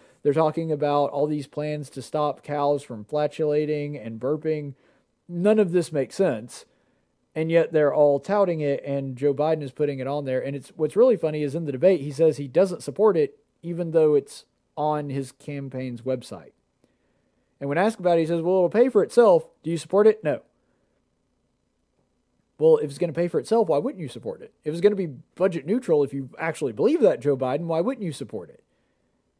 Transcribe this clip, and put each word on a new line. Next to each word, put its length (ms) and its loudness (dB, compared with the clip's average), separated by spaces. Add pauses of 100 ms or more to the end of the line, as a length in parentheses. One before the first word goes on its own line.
(240)
They're 100 2
talking 380 0
about 400 0
all 160 0
these 180 -4
plans 460 -8
to 100 -12
stop 400 -4
cows 400 -2
from 220 -14
flatulating 920 -2
and 240 -12
burping. 540 -4 (560)
None 300 2
of 120 2
this 200 0
makes 240 -4
sense, 500 -2 (680)
and 160 -2
yet 220 2
they're 200 4
all 260 4
touting 420 0
it, 220 -2
and 320 -6
Joe 200 0
Biden 260 0
is 100 -10
putting 280 -4
it 80 -6
on 180 -4
there. 160 -2
And 140 -6
it's, 200 -12
what's 200 -2
really 220 6
funny 260 -2
is 100 -4
in 120 -6
the 60 -4
debate, 300 4
he 100 -8
says 260 2
he 100 -8
doesn't 340 0
support 340 2
it, 220 0 (240)
even 300 -6
though 240 4
it's 300 -4 (300)
on 340 -4
his 220 -6
campaign's 680 -10
website. 520 -8 (1040)
And 100 -6
when 80 -2
asked 220 0
about 180 2
it, 40 4
he 60 0
says, 140 -2
"Well, 140 0
it'll 140 2
pay 200 2
for 140 2
itself. 420 6 (160)
Do 80 -6
you 80 -2
support 300 2
it?" 160 2
No. 180 -2 (2250)
"Well, 180 8
if 120 -2
it's 100 -12
gonna 140 0
pay 140 0
for 120 -2
itself, 280 2
why 120 2
wouldn't 220 -6
you 60 -8
support 340 -10
it? 120 -20 (100)
If 100 -4
it's 80 -4
gonna 140 4
be 120 -4 (280)
budget 300 -2
neutral, 380 0
if 100 -4
you 240 -8
actually 340 -4
believe 300 2
that, 180 4
Joe 160 2
Biden, 300 -2
why 160 -2
wouldn't 240 -4
you 80 -6
support 360 -12
it?" 140 -20 (760)